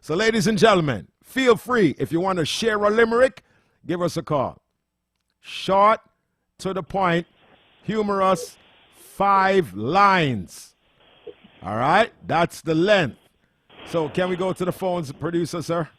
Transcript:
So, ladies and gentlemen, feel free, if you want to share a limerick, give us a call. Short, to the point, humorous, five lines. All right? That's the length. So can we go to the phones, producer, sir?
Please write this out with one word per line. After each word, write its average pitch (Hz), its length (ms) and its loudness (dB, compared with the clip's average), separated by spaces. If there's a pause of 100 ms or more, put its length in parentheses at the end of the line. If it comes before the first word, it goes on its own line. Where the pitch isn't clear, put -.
So, - 140 -8
ladies 214 320 0
and 214 120 0
gentlemen, 160 500 2 (140)
feel 254 340 2
free, 208 420 0
if - 140 -4
you 165 80 -2
want 185 180 -2
to 165 60 0
share 214 380 -2
a 208 80 4
limerick, 233 520 2 (440)
give 175 160 -4
us 170 140 -2
a 165 60 -6
call. 131 400 -4 (800)
Short, 202 600 0 (580)
to 190 140 -6
the 185 100 -6
point, 175 440 -2 (560)
humorous, 196 760 -2 (380)
five 190 800 0
lines. 147 1000 0 (880)
All 104 140 -8
right? 160 360 0 (140)
That's 160 360 -2
the 160 120 -4
length. 175 440 0 (680)
So 160 220 -4
can 180 200 -4
we 185 80 -4
go 185 160 -4
to 180 120 -6
the 180 80 -4
phones, 175 400 -6
producer, 170 500 -6
sir? 170 260 -4 (100)